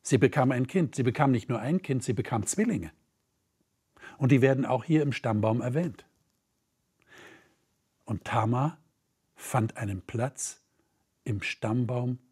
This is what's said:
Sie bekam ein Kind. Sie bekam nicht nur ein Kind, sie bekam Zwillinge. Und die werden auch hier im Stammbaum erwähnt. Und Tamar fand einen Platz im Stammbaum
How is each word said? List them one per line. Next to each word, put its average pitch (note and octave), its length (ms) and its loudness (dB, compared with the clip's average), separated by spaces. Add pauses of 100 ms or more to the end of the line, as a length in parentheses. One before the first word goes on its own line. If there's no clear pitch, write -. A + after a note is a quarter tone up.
Sie - 160 2
bekam C3 340 4
ein B2+ 160 0
Kind. E3+ 280 0
Sie C3 80 -2
bekam C3+ 280 2
nicht B2 180 0
nur A#2 100 -2
ein D3+ 220 -2
Kind, C3 220 -2
sie B2 100 -2
bekam G#2+ 320 -2
Zwillinge. G3 460 -2 (1300)
Und C3 140 4
die C3 100 8
werden C3+ 240 4
auch B2 180 0
hier D#3 180 2
im C#3 120 0
Stammbaum A2 480 0
erwähnt. B2+ 440 -4 (2000)
Und - 220 -6
Tamar A#2+ 520 0 (580)
fand - 420 -2
einen G2 240 -6
Platz - 600 -8 (600)
im G2+ 180 -4
Stammbaum B2 800 -4 (120)